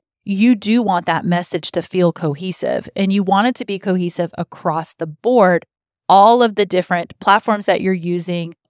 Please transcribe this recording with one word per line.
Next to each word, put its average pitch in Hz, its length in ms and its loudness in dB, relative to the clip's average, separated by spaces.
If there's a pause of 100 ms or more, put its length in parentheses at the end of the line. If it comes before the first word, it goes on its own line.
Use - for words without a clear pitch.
(240)
you 208 320 2
do 220 280 0
want 180 240 -2
that 165 180 -2
message 175 460 -2
to 170 100 -2
feel 175 320 0
cohesive, 170 840 -6
and 196 160 0
you 196 120 0
want 196 240 2
it 254 80 -2
to 247 100 -8
be 196 140 -6
cohesive 180 580 -2
across 165 560 -6
the 165 140 -8
board, 185 580 2 (420)
all 220 360 6
of 214 120 0
the 208 100 0
different 180 540 -2
platforms 208 460 0
that 185 160 0
you're 190 100 -2
using, 175 640 -6 (160)